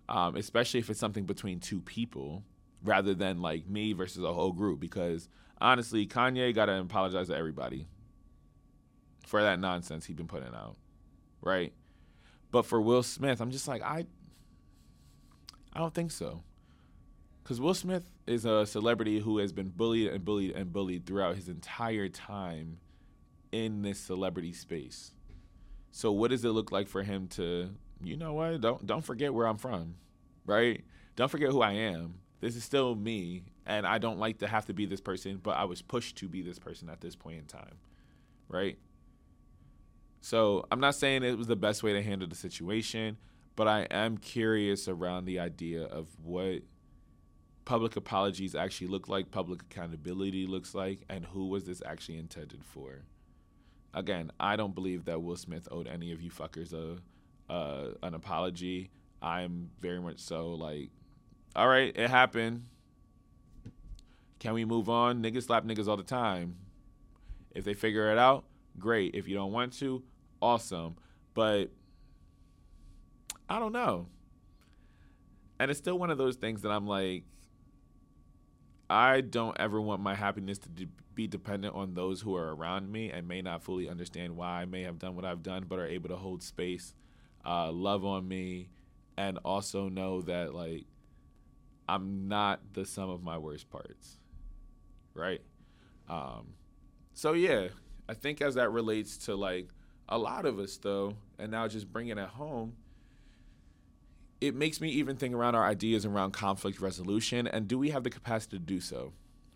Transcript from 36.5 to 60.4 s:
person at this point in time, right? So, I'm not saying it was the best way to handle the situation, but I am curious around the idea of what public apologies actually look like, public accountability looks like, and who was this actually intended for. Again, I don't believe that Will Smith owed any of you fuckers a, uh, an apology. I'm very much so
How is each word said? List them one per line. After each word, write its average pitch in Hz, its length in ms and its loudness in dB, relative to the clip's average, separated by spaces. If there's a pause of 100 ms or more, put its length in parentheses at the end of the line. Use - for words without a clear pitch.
person 85 300 -14
at 78 120 -14
this 87 140 -12
point 82 240 -14
in 76 60 -14
time, - 320 -18 (720)
right? 92 300 0 (1500)
So, 107 480 6
I'm 123 80 2
not 139 140 6
saying 135 280 4
it 123 140 2
was 113 120 -4
the 117 60 4
best 104 280 2
way 107 100 4
to 101 100 2
handle 98 240 -2
the 82 80 -8
situation, 107 840 -4 (380)
but 107 120 6
I 107 220 6
am 110 260 2
curious 104 720 2
around 90 380 -2
the 92 120 -2
idea 82 440 -4
of 80 260 -6 (160)
what 90 380 -2 (1040)
public 113 280 2
apologies 98 600 0
actually 90 320 -2
look 92 200 -2
like, 98 240 -2
public 90 300 -4
accountability 90 840 -4
looks 92 280 -6
like, 95 260 -4 (100)
and 90 160 -8
who 95 220 -6
was 95 180 -2
this 87 180 -8
actually 82 320 -10
intended 80 480 -14
for. 67 380 -16 (880)
Again, 85 480 -4
I 101 160 2
don't 104 180 -2
believe 92 300 -4
that 82 160 -2
Will 85 160 -4
Smith 85 340 -10
owed 85 160 -6
any 85 240 -8
of 82 120 -8
you 85 80 -8
fuckers 82 420 -10
a, 82 800 -12
uh, 73 380 -4 (120)
an 87 120 -4
apology. 90 800 -4 (280)
I'm 87 520 -4 (100)
very 90 180 -4
much 87 200 -8
so 82 340 -6